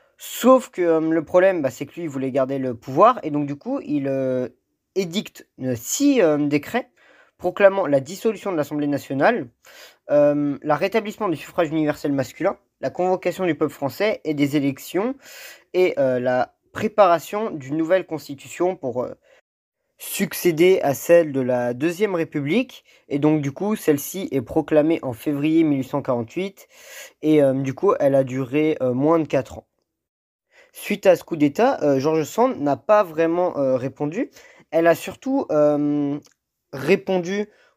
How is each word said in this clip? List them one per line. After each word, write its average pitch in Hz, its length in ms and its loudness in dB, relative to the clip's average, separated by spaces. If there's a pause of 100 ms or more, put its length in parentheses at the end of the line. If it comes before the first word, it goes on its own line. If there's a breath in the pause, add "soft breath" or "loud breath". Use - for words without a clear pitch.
(160 soft breath)
Sauf - 540 2
que, - 100 -8
euh, 165 200 2
le 160 260 0
problème, 185 340 4
bah, 135 80 0
c'est 123 160 -8
que - 120 -14
lui, 170 80 -8
il 160 40 -6
voulait 135 220 -6
garder 135 280 -2
le 127 160 -4
pouvoir. 196 480 2
Et 156 80 -6
donc, 147 160 -2
du 143 80 -8
coup, 254 280 -6
il, 139 260 -4
euh, 131 400 -2 (460)
édicte, 190 520 -6 (160)
euh, 127 140 -2
six, 269 460 0
euh, 151 160 4
décrets 147 520 -2 (460 soft breath)
proclamant 190 500 2
la 143 140 2
dissolution 190 500 -4
de 175 60 -4
l'Assemblée 147 300 -4
nationale, 143 600 0 (600 loud breath)
euh, 147 480 2
le 151 140 -4
rétablissement 202 560 -2
du 156 80 -2
suffrage - 320 -4
universel 151 440 -2
masculin, 139 440 -2 (240)
la 135 80 -6
convocation 185 560 -2
du 160 120 0
peuple 151 180 -2
français 202 500 -4
et 156 80 -2
des 143 240 0
élections, 165 600 -4 (580 loud breath)
et, 180 240 2
euh, 131 200 0
la 127 360 -2 (180)
préparation 208 800 2
d'une 139 260 -8
nouvelle 165 300 0
constitution 156 680 -6
pour, 123 260 -6
euh, - 100 -10 (880 soft breath)
succéder 180 840 0
à 139 120 0
celle 170 360 4
de 135 100 -2
la 123 340 -2
Deuxième 175 400 -2
République. 165 680 -4 (240 soft breath)
Et 143 100 -4
donc, 151 240 2
du 139 100 -4
coup, 208 240 -4
celle-ci 160 540 -2
est 135 100 -2
proclamée 151 640 0
en 127 100 -6
février 151 520 0
mille 143 160 0
huit 127 40 -6
cent 143 160 -6
quarante-huit, 135 680 -6 (520 loud breath)
et, 151 220 4
euh, 135 100 4
du 135 220 -2
coup, 196 260 2
elle 139 140 2
a 135 100 4
duré, 135 560 -2
euh, 127 140 0
moins 156 240 2
de 156 80 -2
quatre - 320 -4
ans. - 80 -20 (1080 soft breath)
Suite - 340 -6
à 180 80 8
ce 156 100 -2
coup 170 120 -6
d'État, 147 460 2
euh, 139 160 4
George 156 240 2
Sand 233 360 0
n'a 143 180 0
pas 208 260 4
vraiment, 165 560 -2
euh, 131 180 2
répondu. 147 540 -6 (400 loud breath)
Elle 165 160 2
a 165 80 6
surtout, 262 560 -4
euh, 147 680 2 (540)
répondu 190 800 -2 (260 soft breath)